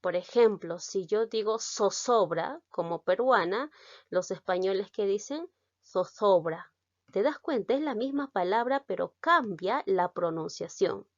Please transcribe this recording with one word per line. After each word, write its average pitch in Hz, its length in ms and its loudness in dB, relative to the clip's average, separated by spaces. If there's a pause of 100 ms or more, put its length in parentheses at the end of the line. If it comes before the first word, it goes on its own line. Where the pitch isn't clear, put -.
Por 175 160 -4
ejemplo, 180 600 2
si 185 280 -6
yo 214 200 0
digo 220 320 -2
zozobra 208 1080 0
como 170 340 -6
peruana, 220 680 2 (400)
los 175 200 -2
españoles 190 600 -2
que 208 160 -4
dicen 277 440 -4 (320)
zozobra. 175 880 0 (400)
¿Te 196 100 0
das 294 160 0
cuenta? 233 360 -2
Es 277 60 2
la 294 140 -2
misma 269 360 -2
palabra, 233 560 0
pero 175 340 -4
cambia 240 680 2
la 180 260 2
pronunciación. 170 960 -2 (120)